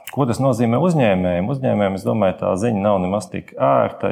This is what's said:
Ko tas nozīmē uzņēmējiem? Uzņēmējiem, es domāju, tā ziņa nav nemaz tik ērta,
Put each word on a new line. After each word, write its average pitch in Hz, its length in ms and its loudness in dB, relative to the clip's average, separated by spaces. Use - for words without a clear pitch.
Ko 135 160 0
tas 120 160 -2
nozīmē 120 400 2
uzņēmējiem? 101 720 2
Uzņēmējiem, 107 460 0
es 90 80 -6
domāju, 107 340 0
tā 95 180 0
ziņa 107 240 -2
nav 104 220 2
nemaz 98 260 -4
tik 90 240 -12
ērta, 117 580 0